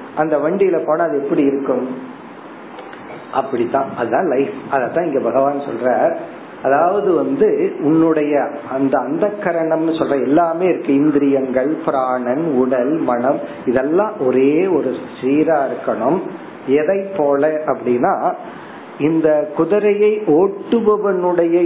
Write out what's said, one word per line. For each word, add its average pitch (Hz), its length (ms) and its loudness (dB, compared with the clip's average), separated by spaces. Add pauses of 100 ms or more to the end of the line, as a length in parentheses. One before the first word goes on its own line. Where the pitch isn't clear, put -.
(160)
அந்த 151 220 2
வண்டியில 175 460 2
போனா 160 200 0
அது 151 140 0
எப்படி 143 260 0
இருக்கும்? 135 440 0 (1500)
அப்படித்தான், 135 640 -2
அதுதான் 127 320 0
லைஃப். 135 260 0 (180)
அதத்தான் 131 320 0
இங்க 135 180 -2
பகவான் 135 380 0
சொல்றார். 120 580 0 (440)
அதாவது 175 520 2
வந்து 147 680 2
உன்னுடைய 151 680 2 (200)
அந்த, 135 280 0
அந்த 143 420 -2
கரணம்னு 160 540 0
சொல்ற 139 280 0
எல்லாமே 165 440 2
இருக்கு, 156 280 0
இந்திரியங்கள், 139 840 2
பிராணன், 131 760 -2
உடல், 131 460 0
மனம், 123 380 0 (260)
இதெல்லாம் 151 540 0
ஒரே 139 480 2
ஒரு 131 280 0 (180)
சீரா 147 480 2
இருக்கணும். 123 580 -2 (500)
எதை 170 420 0
போல 151 540 2
அப்படின்னா, 127 680 0 (680)
இந்த 151 520 2
குதிரையை 208 800 2
ஓட்டுபவனுடைய 180 1400 2